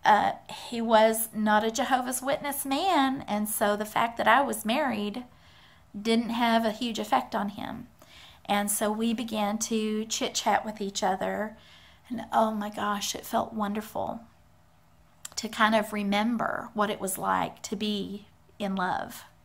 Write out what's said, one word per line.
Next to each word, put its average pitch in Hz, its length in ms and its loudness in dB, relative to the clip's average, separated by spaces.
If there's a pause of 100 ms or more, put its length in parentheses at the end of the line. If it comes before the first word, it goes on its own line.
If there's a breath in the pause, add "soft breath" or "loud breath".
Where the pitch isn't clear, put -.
uh, 208 280 6 (360)
he 233 100 -4
was 226 560 6
not 214 300 4
a 220 60 2
Jehovah's 254 500 0
Witness 277 440 -2
man, 277 640 2
and 208 220 -2
so 208 260 2
the 208 80 -4
fact 233 340 -2
that - 120 2
I 247 120 8
was 302 220 -2
married 226 640 -2 (760 soft breath)
didn't 226 300 2
have 233 340 2
a 220 80 2
huge 220 280 -6
effect 240 360 0
on 202 140 -2
him. - 380 -10 (580 loud breath)
And 202 260 0
so 214 200 0
we 226 220 0
began 220 440 -2
to 214 480 -2
chit-chat - 600 0
with 214 140 -8
each 196 240 -4
other, 190 540 -2 (500 loud breath)
and - 240 -8
oh 220 200 4
my 208 180 -6
gosh, 208 440 -4
it - 120 -10
felt - 280 -2
wonderful 208 680 -4 (1120)
to 220 140 -6
kind 220 260 4
of 214 160 2
remember 208 840 0
what 208 160 2
it - 120 -4
was 190 160 -4
like 190 460 0
to - 120 -6
be 202 520 -4 (300)
in 190 180 -4
love. - 500 -4 (200)